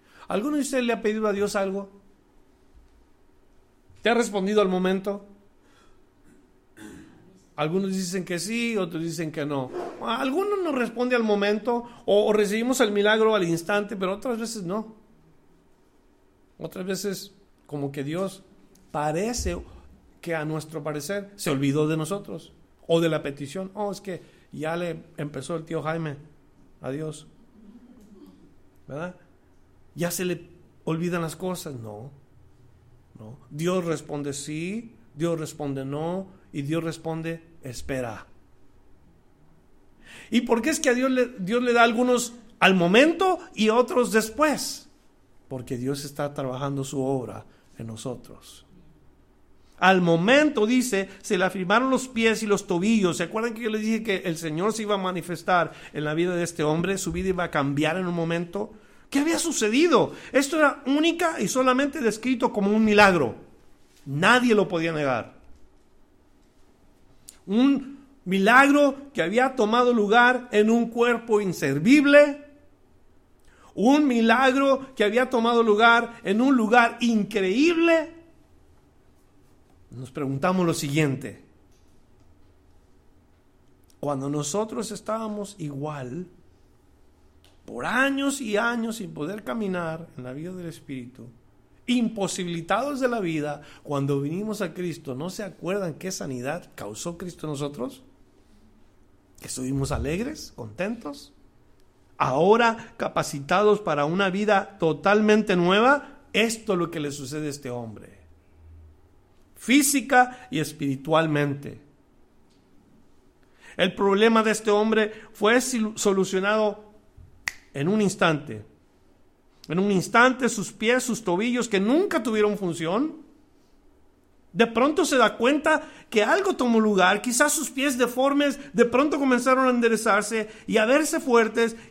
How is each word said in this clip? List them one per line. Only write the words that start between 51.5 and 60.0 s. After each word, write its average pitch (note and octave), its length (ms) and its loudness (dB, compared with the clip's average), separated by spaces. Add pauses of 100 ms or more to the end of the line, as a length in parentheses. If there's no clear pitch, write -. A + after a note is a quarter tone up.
los B3+ 180 0
pies A3+ 340 0
y A3 60 -4
los G3+ 180 0
tobillos. F#3 520 2
¿Se F3 60 -4
acuerdan A3 300 -4
que A3 100 -10
yo A3+ 60 -4
les G#3+ 120 -4
dije A3 220 -2
que G#3+ 160 -2
el E3+ 180 -4
Señor E3 340 -4
se A3 120 -6
iba G#3 120 -2
a - 20 2
manifestar F3+ 760 -2 (180)
en D3+ 140 -6
la D3+ 80 -4
vida E3+ 200 0
de E3+ 100 -2
este E3 200 -4
hombre? E3+ 340 0
Su F3+ 140 -6
vida F#3 160 -4
iba F3+ 160 -2
a E3 80 -6
cambiar D3+ 460 0
en F#3 100 -4
un F3 60 -4
momento. E3+ 580 -4 (380)
¿Qué C#4 100 0
había D#4+ 180 0
sucedido? B3+ 760 2 (180)